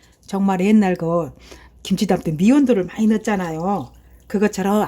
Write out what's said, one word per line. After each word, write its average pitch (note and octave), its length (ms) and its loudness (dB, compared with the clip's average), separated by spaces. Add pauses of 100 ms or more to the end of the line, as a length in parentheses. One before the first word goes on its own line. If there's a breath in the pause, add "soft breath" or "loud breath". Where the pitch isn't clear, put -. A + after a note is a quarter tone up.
(260 soft breath)
정말 G3 340 -2
옛날 G3 360 4
그 E3 340 -2 (520 loud breath)
김치 G3 240 -2
담을 F3+ 160 0
때 E3 100 -4
미온도를 A3 520 4
많이 A3 220 -2
넣었잖아요. F#3 880 -2 (320 soft breath)
그것처럼 G3+ 600 0